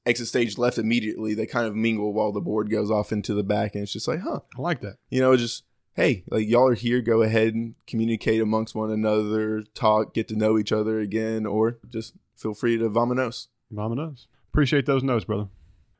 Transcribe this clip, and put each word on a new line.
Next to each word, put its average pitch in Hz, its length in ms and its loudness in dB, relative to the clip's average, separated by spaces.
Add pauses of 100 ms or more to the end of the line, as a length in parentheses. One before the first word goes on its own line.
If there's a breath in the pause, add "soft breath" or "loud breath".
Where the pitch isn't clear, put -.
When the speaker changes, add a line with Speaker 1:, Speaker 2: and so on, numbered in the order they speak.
Speaker 1:
exit 120 220 -2
stage 113 300 -2
left 123 200 0
immediately, 110 560 -2
they 113 120 -4
kind 117 220 -2
of 104 80 -6
mingle 107 380 0
while 107 180 0
the 101 100 -4
board 104 280 -2
goes 104 220 0
off 107 200 0
into 104 220 -2
the 101 100 0
back, 104 320 -2
and 101 80 -4
it's - 100 -8
just - 140 -8
like, 160 140 -2
huh. 285 180 -6 (180)
Speaker 2:
I 127 40 -8
like 165 200 -4
that. 98 140 -12 (140)
Speaker 1:
You 127 120 -2
know, 131 140 6
just, 120 280 0 (320)
hey, 131 340 0
like, 110 180 0
y'all 120 220 6
are 123 60 4
here, 120 260 0
go 113 220 4
ahead 110 300 2
and 113 220 -6 (100)
communicate 113 560 0
amongst 110 340 0
one 110 160 -2
another, 107 720 0 (100)
talk, 107 400 2
get 113 160 -2
to 110 80 -4
know 110 200 4
each 107 140 0
other 110 300 0
again, 110 440 -2
or 113 340 0 (100)
just 113 240 -8 (240)
feel 107 160 -4
free 117 240 2
to 113 120 2
vamonos. 120 580 0 (260)
Speaker 2:
Vamonos. 120 540 -6 (260)
Appreciate 143 320 2
those 135 180 2
notes, 120 220 0
brother. 104 220 -2 (520)